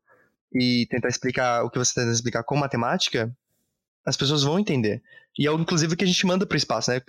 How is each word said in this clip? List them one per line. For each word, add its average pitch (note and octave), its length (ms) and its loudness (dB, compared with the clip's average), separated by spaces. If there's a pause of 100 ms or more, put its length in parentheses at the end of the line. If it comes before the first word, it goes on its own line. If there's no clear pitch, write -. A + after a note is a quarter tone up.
(540)
e B2 340 2
tentar B2+ 200 -2
explicar B2 560 0
o A#2+ 60 -4
que - 80 -4
você B2 160 0
tenta A#2 180 0
explicar A#2 320 -2
com C#3 120 -2
matemática, C3 760 0 (760)
as C#3+ 100 -2
pessoas C#3+ 280 0
vão D3+ 160 2
entender. B2 420 0 (360)
E C#3 80 2
é D3 40 2
o, D#3+ 80 0
inclusive, E3 380 0
que G3+ 80 0
a - 20 4
gente F3+ 200 2
manda F#3+ 200 2
pro E3 100 -2
espaço, A#2+ 340 -2
né? B2+ 180 0